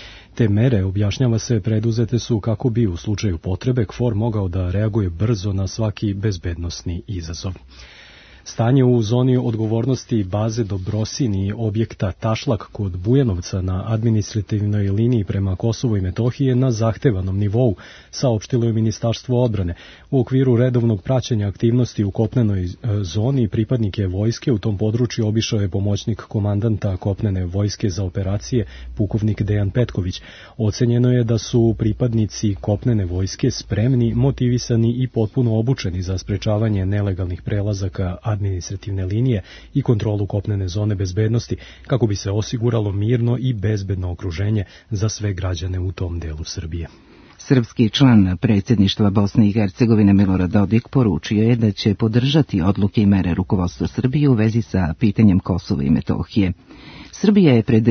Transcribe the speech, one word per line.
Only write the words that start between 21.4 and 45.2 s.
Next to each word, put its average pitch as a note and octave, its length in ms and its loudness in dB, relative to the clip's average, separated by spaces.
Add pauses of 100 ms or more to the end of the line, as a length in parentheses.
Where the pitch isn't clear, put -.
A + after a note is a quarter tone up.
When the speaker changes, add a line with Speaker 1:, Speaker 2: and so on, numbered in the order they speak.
Speaker 1:
aktivnosti A#2 560 0
u G2 60 -2
kopnenoj, G#2+ 540 0
e, F2 40 -4 (340)
zoni G#2+ 460 0
pripadnike A2 580 -2
vojske G#2+ 460 -2
u G#2 60 2
tom G#2 200 -2
području A2+ 500 0
obišao G#2+ 320 0
je G2 80 0
pomoćnik G2+ 520 -2
komandanta G#2 760 -2
kopnene F#2+ 480 -2
vojske G2 460 -2
za F#2+ 140 -4
operacije, G2 640 -4 (300)
pukovnik G#2+ 460 -2
Dejan G2+ 280 0
Petković. G#2 520 -2 (340)
Ocenjeno A#2+ 560 2
je B2 120 2
da A2+ 140 0
su A2+ 400 2
pripadnici A2 800 0
kopnene G#2 440 0
vojske F#2 460 -2
spremni, A#2 640 0
motivisani A#2+ 880 0
i B2 60 -2
potpuno A2+ 500 0
obučeni G#2+ 440 -2
za F#2 160 -4
sprečavanje G#2 680 -2
nelegalnih G2 560 -2
prelazaka G2 720 -4 (180)
administrativne G2 680 -6
linije A2 380 0 (320)
i C#3 80 0
kontrolu G#2 440 0
kopnene G2 420 -2
zone G#2 260 -2
bezbednosti, G2+ 640 -2 (300)
kako B2 200 2
bi G2+ 100 0
se G2 140 -4
osiguralo G#2+ 640 -2
mirno A#2 480 0
i B2+ 120 -2
bezbedno G2 580 -2
okruženje G2 540 -2 (260)
za A2 180 -2
sve G#2 240 -4